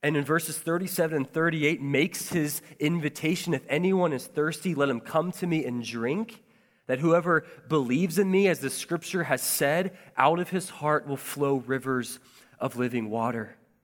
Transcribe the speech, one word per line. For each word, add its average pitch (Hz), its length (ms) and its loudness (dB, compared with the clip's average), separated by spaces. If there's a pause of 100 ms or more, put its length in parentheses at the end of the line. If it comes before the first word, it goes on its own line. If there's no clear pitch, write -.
and 151 140 2
in 143 80 2
verses 160 340 -2
thirty-seven 170 600 0
and 131 120 -2
thirty-eight 160 520 2
makes 143 480 0
his 151 320 -2 (180)
invitation, 156 760 0
"If 131 140 -2
anyone 175 460 2
is 123 140 -6
thirsty, 160 460 -2
let 139 140 2
him 120 140 0
come 170 320 0
to - 140 -4
me 160 180 0
and 123 180 -4
drink." 120 580 -4 (460)
That 127 120 0
whoever 165 440 4 (240)
believes 156 500 2
in 190 140 2
me, 196 160 6
as 160 120 2
the 135 100 -2
scripture - 540 -4
has 135 180 2
said, 170 560 0 (180)
out 151 240 4
of 175 120 -4
his 180 180 -4
heart 151 360 0
will 139 120 -4
flow 139 400 0
rivers 127 600 -4 (380)
of - 200 -4
living 120 320 -2
water. 113 480 -4 (260)